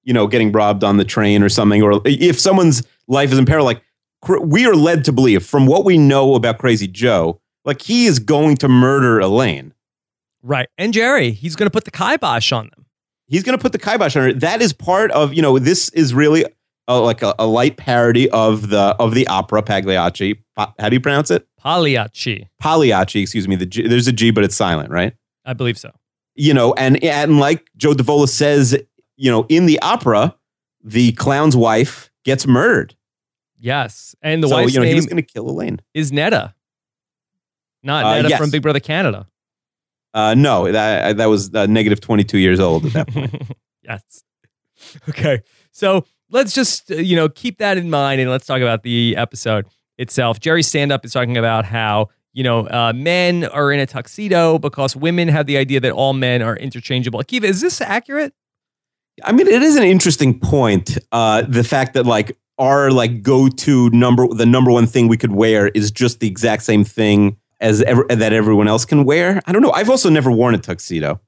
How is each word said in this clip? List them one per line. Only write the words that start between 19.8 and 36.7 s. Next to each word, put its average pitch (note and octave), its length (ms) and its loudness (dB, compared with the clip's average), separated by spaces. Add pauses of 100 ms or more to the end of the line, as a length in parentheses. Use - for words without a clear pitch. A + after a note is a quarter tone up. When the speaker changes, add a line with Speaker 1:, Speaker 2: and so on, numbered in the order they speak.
Speaker 1:
Pa-, G#2 220 -6
how G#2+ 100 -4
do B2 80 2
you C3 40 0
pronounce C#3+ 300 -2
it? - 160 -2 (160)
Speaker 2:
Pagliacci. C3+ 840 -4 (140)
Speaker 1:
Pagliacci, A2 580 0
excuse F#2+ 260 -4
me. F#2+ 100 -2
The F2+ 100 -6
G, G#2+ 200 -6
there's A#2+ 200 0
a C3 60 0
G, A2+ 180 0
but G#2+ 120 0
it's - 140 -2
silent, E2 340 -4
right? E2+ 240 -4 (300)
Speaker 2:
I C3 80 -10
believe A#2+ 240 -6
so. - 140 -20 (440)
Speaker 1:
You D3 180 0
know, B2 220 4
and, C3 300 0
and D3+ 340 2
like D3 380 0
Joe D3 160 2
Davola C#3+ 360 2
says, C#3 480 2 (400)
you C3+ 140 0
know, A2+ 180 0
in E3+ 180 4
the D3+ 140 4
opera, D3 540 0 (480)
the A2 300 0
clown's C#3+ 440 0
wife A#2 540 0 (140)
gets C3 220 -4
murdered. C3+ 500 0 (600)
Speaker 2:
Yes. A#2+ 640 -8
And D#3 220 -2
the D3 60 2
Speaker 1:
So, C#3 80 2
Speaker 2:
wife's B2 180 0
Speaker 1:
you B2+ 60 0
know, A#2+ 40 2
he B2 60 2
Speaker 2:
name C#3 60 2
Speaker 1:
was E3 100 0
gonna E3+ 160 -4
kill A#2 260 -12
Elaine. - 320 -8 (140)
Speaker 2:
is D3+ 180 -4
Netta. D#3 420 -4 (1300)